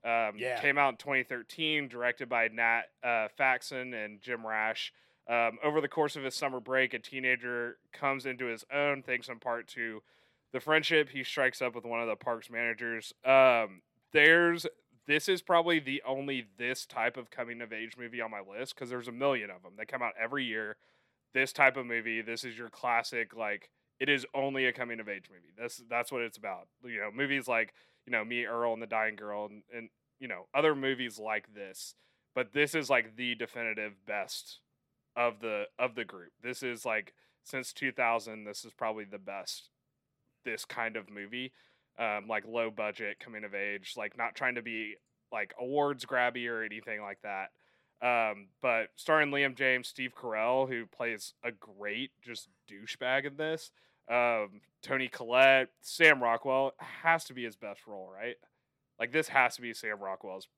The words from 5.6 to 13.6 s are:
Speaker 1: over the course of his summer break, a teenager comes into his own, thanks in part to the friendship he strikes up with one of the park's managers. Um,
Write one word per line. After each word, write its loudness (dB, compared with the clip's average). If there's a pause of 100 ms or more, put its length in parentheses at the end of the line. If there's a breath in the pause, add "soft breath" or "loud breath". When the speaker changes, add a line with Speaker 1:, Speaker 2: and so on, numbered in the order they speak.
Speaker 1:
over 4
the -2
course 0
of -8
his -4
summer -2
break, 2
a -4
teenager -2 (140)
comes -2
into -4
his -6
own, 2
thanks -4
in -12
part -4
to -8 (500 soft breath)
the -2
friendship 4
he -6
strikes 2
up -2
with -10
one -2
of -2
the 0
park's -4
managers. -4 (120)
Um, 8 (280)